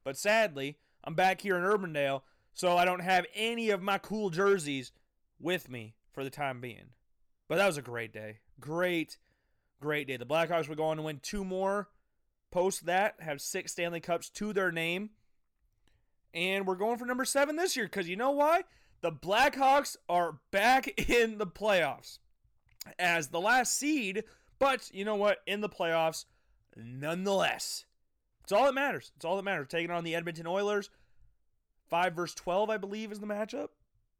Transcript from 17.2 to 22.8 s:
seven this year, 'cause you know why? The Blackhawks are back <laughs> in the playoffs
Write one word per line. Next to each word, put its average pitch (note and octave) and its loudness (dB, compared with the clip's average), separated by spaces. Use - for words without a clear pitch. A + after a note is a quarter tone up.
seven C#4+ 2
this F4 0
year, A3 -2
'cause F3+ -6
you F#3 -6
know C4 2
why? D#4 4
The E3+ -2
Blackhawks C4+ 2
are F3 0
back A#3+ 4
<laughs> - -2
in A3+ 2
the G#3 -2
playoffs F3 -2